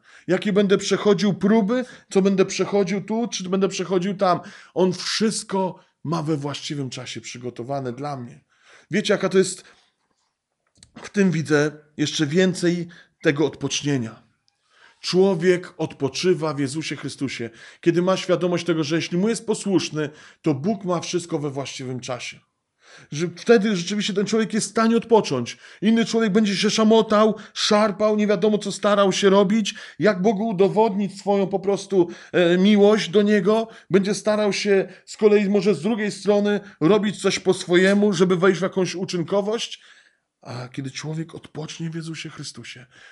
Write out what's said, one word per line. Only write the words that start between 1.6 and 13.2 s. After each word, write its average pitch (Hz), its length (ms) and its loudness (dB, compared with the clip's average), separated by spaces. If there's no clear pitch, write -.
co 196 120 2
będę 190 220 2
przechodził 190 560 -2
tu, 226 280 -4
czy 180 200 -8
będę 190 200 0
przechodził 185 460 -4
tam. 180 260 0
On 180 180 2
wszystko - 880 -4
ma 160 180 -4
we 151 140 -2
właściwym 143 540 -8
czasie 120 300 -12
przygotowane 123 720 -10
dla 139 240 -10
mnie. 120 280 -16
Wiecie, 190 240 0
jaka 185 140 -2
to 190 100 2
jest, 190 260 0
w - 80 -16
tym 196 200 2
widzę 151 400 0
jeszcze 147 300 -2
więcej 175 640 0